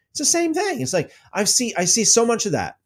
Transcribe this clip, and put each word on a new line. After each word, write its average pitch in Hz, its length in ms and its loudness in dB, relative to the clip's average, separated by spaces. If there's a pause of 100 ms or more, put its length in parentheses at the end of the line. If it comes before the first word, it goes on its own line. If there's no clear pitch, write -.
(120)
It's - 80 -10
the 294 60 -4
same 339 280 0
thing. 359 280 -2
It's 127 120 -4
like, 170 180 -2 (220)
I 202 100 -2
see, 226 340 0
I 180 80 0
see 208 200 2
so 226 200 4
much 233 200 0
of 185 80 -2
that. 92 320 -4